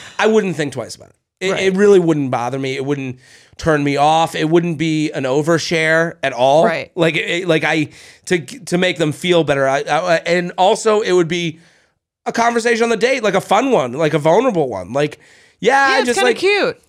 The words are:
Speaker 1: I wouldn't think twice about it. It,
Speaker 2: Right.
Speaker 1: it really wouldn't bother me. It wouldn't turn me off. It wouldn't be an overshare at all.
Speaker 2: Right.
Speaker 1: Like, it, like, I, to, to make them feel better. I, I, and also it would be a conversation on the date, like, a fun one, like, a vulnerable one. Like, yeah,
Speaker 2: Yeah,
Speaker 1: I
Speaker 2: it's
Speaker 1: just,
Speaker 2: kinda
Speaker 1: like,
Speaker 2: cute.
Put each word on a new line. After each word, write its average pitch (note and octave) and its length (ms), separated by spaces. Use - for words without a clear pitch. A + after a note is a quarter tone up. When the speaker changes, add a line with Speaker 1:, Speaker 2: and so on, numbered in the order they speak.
Speaker 1:
I G#3 100
wouldn't G3 280
think C#3+ 180
twice A2+ 220
about - 140
it. - 60
It, F#3 100
Speaker 2:
Right. F#3 120
Speaker 1:
it F#3+ 120
really G3+ 240
wouldn't D3+ 320
bother B2+ 280
me. C3+ 160
It C3+ 100
wouldn't C3+ 320
turn D3+ 260
me C#3 140
off. D#3+ 380
It D#3+ 140
wouldn't E3+ 280
be D#3 340
an D3 120
overshare D#3+ 1000
at - 120
all. C#3 320
Speaker 2:
Right. D#3+ 300
Speaker 1:
Like, D#3+ 200
it, F3+ 320
like, E3+ 160
I, D#3 260
to, F3+ 200
to - 320
make F3+ 220
them D#3 120
feel E3+ 320
better. C#3 240
I, C3+ 140
I, E3 360
and F3 380
also G#3 460
it F#3+ 120
would F3 140
be E3 320
a A#3 40
conversation A#3 520
on A#3 60
the A3+ 80
date, A#3+ 260
like, G3+ 100
a F#3 80
fun A#3+ 300
one, C3+ 220
like, D3+ 200
a D#3 60
vulnerable E3 500
one. F#2+ 240
Like, D3 260
yeah, C4+ 300
Speaker 2:
Yeah, C4+ 60
Speaker 1:
I - 40
Speaker 2:
it's - 80
Speaker 1:
just, B3 120
Speaker 2:
kinda B3 100
Speaker 1:
like, A3 80
Speaker 2:
cute. F4+ 500